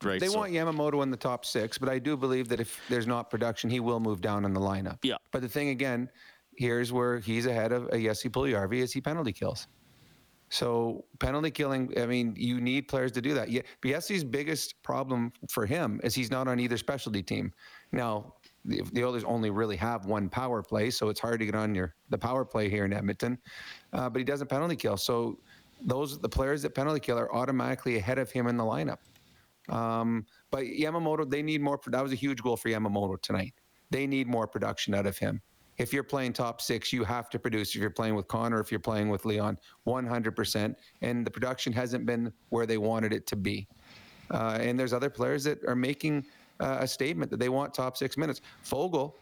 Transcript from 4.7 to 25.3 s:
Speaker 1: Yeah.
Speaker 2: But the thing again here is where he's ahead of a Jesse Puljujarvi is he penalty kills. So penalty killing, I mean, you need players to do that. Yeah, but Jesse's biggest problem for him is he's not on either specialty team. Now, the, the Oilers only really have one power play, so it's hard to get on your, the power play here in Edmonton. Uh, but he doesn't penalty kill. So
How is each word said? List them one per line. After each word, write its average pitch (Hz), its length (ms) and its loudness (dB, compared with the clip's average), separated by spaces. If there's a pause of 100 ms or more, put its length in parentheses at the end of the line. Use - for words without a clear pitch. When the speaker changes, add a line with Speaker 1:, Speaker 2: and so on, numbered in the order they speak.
Speaker 1:
Yeah. 127 140 2 (140)
Speaker 2:
But 131 120 -2
the 123 60 -4
thing 143 200 -2
again 127 400 0 (480)
here 120 240 2
is 120 120 0
where 123 260 2
he's 113 280 0
ahead 117 260 2
of 123 200 0
a 117 100 2
Jesse 110 280 0
Puljujarvi 117 480 2
is 127 140 0
he 135 80 -4
penalty 147 320 -2
kills. - 340 -4 (840)
So 117 540 0 (140)
penalty 147 320 0
killing, 135 480 0
I 120 80 4
mean, 120 300 2
you 123 240 0
need 131 260 0
players 131 260 2
to 127 80 -2
do 139 140 2
that. 113 160 0
Yeah, 120 120 2 (180)
but 131 80 0
Jesse's 170 340 0
biggest 143 600 -2
problem 127 500 0 (180)
for 113 160 0
him 123 380 0
is 117 100 0
he's 123 160 -2
not 131 160 0
on 123 140 2
either 123 160 0
specialty 117 460 -2
team. 101 300 -4 (400)
Now, 117 420 -2 (300)
the, 95 180 0 (100)
the 120 120 2
Oilers 120 200 0
only 113 260 0
really 104 280 0
have 110 280 -2
one 101 220 0
power 123 340 -2
play, 110 280 0
so 107 180 0
it's 104 100 -2
hard 117 220 0
to 110 60 0
get 107 100 0
on 107 180 2
your, 90 200 0 (160)
the 110 80 0
power 123 260 0
play 107 240 0
here 101 160 2
in 98 80 2
Edmonton. 104 460 0 (540)
Uh, 127 160 0
but 120 100 -2
he 131 60 0
doesn't 139 240 0
penalty 147 280 0
kill. 104 200 0
So 117 420 0 (460)